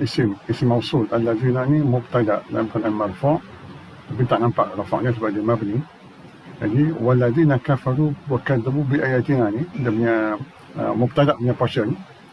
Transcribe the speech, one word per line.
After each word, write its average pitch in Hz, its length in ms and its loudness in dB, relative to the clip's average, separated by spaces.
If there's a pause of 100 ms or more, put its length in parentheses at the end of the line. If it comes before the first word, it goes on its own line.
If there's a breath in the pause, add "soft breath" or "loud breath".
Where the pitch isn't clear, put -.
isim, 110 400 0
isim 120 240 0
mausul. 117 400 0
Allazina 117 560 0
ni 151 160 4
mubtada 120 720 0
dalam 113 160 -2
keadaan 110 240 -2
marfu', 107 480 0 (720)
tapi 113 160 -2
tak 113 160 2
nampak - 320 0
rafa'nya 107 400 -2
sebab 110 160 -2
dia 104 80 -2
mabni. 110 400 0 (800)
Jadi, 131 400 2
wallazina 127 560 4
kafaru 135 560 0 (160)
wa 135 160 -2
kadzabu 131 400 0
bi 139 160 0
ayatina 127 480 2
ni, 110 160 -2 (160)
dia 123 160 -2
punya, 113 400 0 (400)
ah, 113 160 -2
mubtada 123 480 2
punya 120 160 0
portion. 120 400 -2 (380)